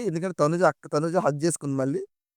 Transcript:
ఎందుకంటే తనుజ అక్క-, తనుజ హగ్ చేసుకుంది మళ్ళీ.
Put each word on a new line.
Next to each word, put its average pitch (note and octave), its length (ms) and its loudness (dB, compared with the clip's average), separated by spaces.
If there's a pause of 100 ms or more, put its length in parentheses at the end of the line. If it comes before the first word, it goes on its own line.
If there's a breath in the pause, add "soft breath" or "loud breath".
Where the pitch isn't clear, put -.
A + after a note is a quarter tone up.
ఎందుకంటే E3+ 340 -4
తనుజ D#3+ 240 4
అక్క-, D3+ 260 2
తనుజ D#3+ 260 0
హగ్ D3 260 0
చేసుకుంది D3 340 -2
మళ్ళీ. C3+ 260 -2 (360)